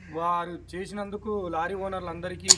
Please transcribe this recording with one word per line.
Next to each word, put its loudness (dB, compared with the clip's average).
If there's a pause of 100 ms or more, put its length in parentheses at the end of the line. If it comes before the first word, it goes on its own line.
(180)
వారు 2 (180)
చేసినందుకు -4 (240)
లారీ 2 (100)
ఓనర్లందరికీ, -4 (100)